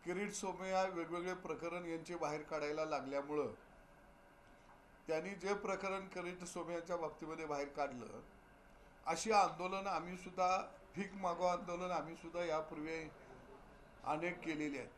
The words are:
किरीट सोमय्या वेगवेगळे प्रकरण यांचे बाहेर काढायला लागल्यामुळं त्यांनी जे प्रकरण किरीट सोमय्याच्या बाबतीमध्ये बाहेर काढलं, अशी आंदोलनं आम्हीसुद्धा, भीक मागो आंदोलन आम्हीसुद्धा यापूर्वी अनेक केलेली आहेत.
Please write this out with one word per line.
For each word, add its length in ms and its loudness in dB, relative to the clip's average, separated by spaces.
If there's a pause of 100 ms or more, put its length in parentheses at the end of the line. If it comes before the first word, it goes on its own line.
किरीट 280 0
सोमय्या 520 2
वेगवेगळे 500 0
प्रकरण 500 -4
यांचे 320 -4
बाहेर 260 0
काढायला 420 0
लागल्यामुळं 640 2 (1600)
त्यांनी 220 2
जे 240 0
प्रकरण 540 0
किरीट 360 -6
सोमय्याच्या 520 -2
बाबतीमध्ये 500 -4
बाहेर 220 0
काढलं, 520 -2 (840)
अशी 260 2
आंदोलनं 580 6
आम्हीसुद्धा, 800 2 (280)
भीक 180 -2
मागो 300 2
आंदोलन 460 2
आम्हीसुद्धा 540 0
यापूर्वी 680 0 (920)
अनेक 360 0
केलेली 380 0
आहेत. 200 -4